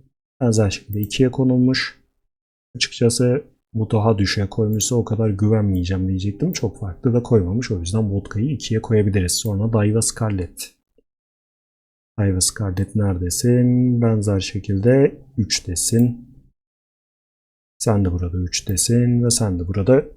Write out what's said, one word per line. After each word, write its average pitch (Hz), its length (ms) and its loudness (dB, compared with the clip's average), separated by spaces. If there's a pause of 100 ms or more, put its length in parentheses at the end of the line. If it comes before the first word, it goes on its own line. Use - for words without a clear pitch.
(420)
Benzer 110 280 2
şekilde 101 300 -6
ikiye 123 320 0
konulmuş. 127 720 0 (720)
Açıkçası 123 680 0 (300)
bu 110 180 -4
daha 110 260 2
düşüğe 98 320 0
koymuşsa 107 460 -2
o 117 100 0
kadar 110 240 0
güvenmeyeceğim 95 800 0
diyecektim. 95 440 -2
Çok - 280 -6
farklı 107 340 -2
da 120 100 2
koymamış. 107 480 0
O 95 80 -2
yüzden 98 320 -2
Vodka'yı 101 380 -2
ikiye 113 320 -4
koyabiliriz. 101 500 0
Sonra 107 420 -2
Daiwa 107 280 2
Scarlet. - 760 -6 (1400)
Daiwa 95 220 0
Scarlet 95 540 -4
neredesin? 120 1040 2
Benzer 107 380 2
şekilde 104 840 0 (160)
üçtesin. 113 1000 -2 (1400)
Sen 101 260 2
de 87 60 0
burada 87 260 -4
üçtesin 117 840 0
ve 120 60 2
sen 101 300 0
de 87 80 -6
burada 101 380 2 (120)